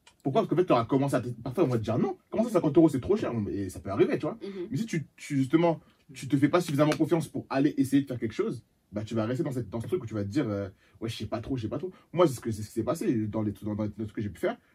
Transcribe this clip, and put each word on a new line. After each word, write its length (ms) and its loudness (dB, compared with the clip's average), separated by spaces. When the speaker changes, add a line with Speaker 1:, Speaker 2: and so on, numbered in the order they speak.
Speaker 1:
Pourquoi ? 180 2
Parce 80 0
qu'en 80 0
fait, 80 4
t'auras 220 2
commencé 300 2
à 40 2
te, 80 -6
parfois, 360 -2
on 20 2
va 100 2
te 60 0
dire 160 0
non. 180 0
Comment 140 0
ça, 60 -4
cinquante 280 2
euros, 100 8
c'est 120 0
trop 160 2
cher. 140 -2
Et 180 -4
ça 120 -12
peut 100 -8
arriver, 280 2
tu 40 -6
vois. 200 -4
Speaker 2:
Mhm. 280 -8
Speaker 1:
Mais 80 -4
si 80 -2
tu, 200 -4
tu, 200 -6
justement, 440 4
tu 140 -12
te 100 2
fais 100 6
pas 140 4
suffisamment 300 4
confiance 360 2
pour 220 -8
aller 260 2
essayer 240 4
de 80 -4
faire 100 -6
quelque 140 -2
chose, 320 -4
bah, 140 -6
tu 100 -8
vas 120 0
rester 180 -2
dans 80 -4
cette, 160 -6
dans 140 -6
ce 40 -8
truc 160 -2
où 40 -10
tu 80 -10
vas 100 -2
te 60 -6
dire, 180 0
euh, 220 -4
ouais, 80 -4
je 60 -8
sais 100 -8
pas 140 -6
trop, 180 -6
je 40 -6
sais 60 -4
pas 100 -6
trop. 140 -8
Moi, 120 6
c'est 80 2
ce 60 -12
que, 100 -6
c'est 120 -4
ce 60 -10
qui 40 -20
s'est 120 -2
passé 420 0
dans 160 -2
les, 100 -2
dans, 120 -4
dans 100 -2
les 60 -4
trucs 240 -8
que 80 -4
j'ai 80 -4
pu 100 -14
faire. 160 -2